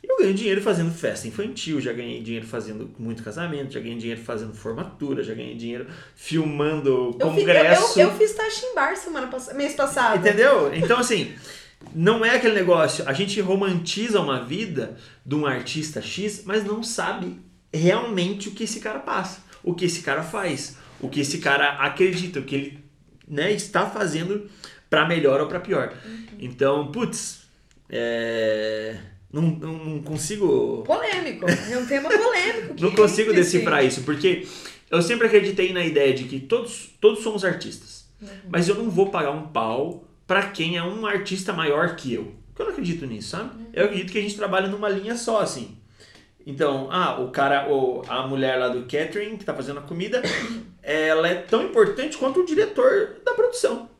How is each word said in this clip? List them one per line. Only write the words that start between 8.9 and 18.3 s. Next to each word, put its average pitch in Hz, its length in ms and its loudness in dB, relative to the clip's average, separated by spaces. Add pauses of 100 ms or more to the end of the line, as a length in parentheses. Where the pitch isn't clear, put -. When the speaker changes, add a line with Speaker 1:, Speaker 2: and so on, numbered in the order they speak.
Speaker 2:
semana 302 300 -6
pass-, 254 280 -10
mês 285 200 -2
passado. 254 440 2
Speaker 1:
Entendeu? 208 540 6
Então, 165 260 2
assim, 208 320 0 (640)
não 214 300 4
é 240 100 4
aquele 247 180 4
negócio, 175 540 4
a 139 60 0
gente 196 260 -2
romantiza 196 800 0
uma 135 240 -2
vida 143 540 -6 (280)
de 135 100 -4
um 151 100 0
artista 131 560 -4
X, - 440 -6
mas 202 200 0
não 214 180 -4
sabe 180 560 -6 (340)
realmente 196 760 0